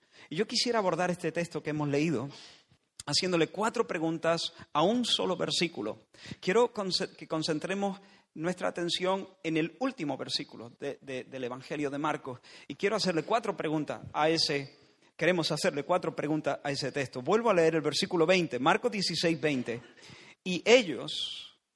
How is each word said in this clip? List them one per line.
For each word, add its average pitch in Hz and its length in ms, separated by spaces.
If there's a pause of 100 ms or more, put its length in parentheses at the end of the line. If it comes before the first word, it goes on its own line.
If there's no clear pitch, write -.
(300)
Y 151 60
yo 214 120
quisiera 233 320
abordar 180 320
este 170 180
texto 165 320
que - 80
hemos 151 180
leído 143 400 (800)
haciéndole 165 420
cuatro 220 380
preguntas 165 640 (200)
a 147 100
un 233 220
solo 185 320
versículo. 113 720 (320)
Quiero 226 320
conce-, 190 420
que 160 140
concentremos 175 720 (340)
nuestra 180 340
atención 180 600 (140)
en 160 140
el 165 220
último 185 380
versículo 120 540 (100)
de, 143 200
de, 131 240
del 131 200
Evangelio 135 440
de 139 100
Marcos. 147 420 (260)
Y - 80
quiero 202 220
hacerle 175 260
cuatro 208 340
preguntas 151 460 (100)
a 151 160
ese, 147 480 (400)
queremos 165 360
hacerle 147 320
cuatro 175 320
preguntas 147 460
a 147 80
ese 135 220
texto. 127 300
Vuelvo 220 280
a 196 40
leer 165 220
el 160 40
versículo 160 460
veinte, 175 320
Marcos 185 320
dieciséis 175 500
veinte. 127 420 (600)
"Y 180 220
ellos, 175 920 (180)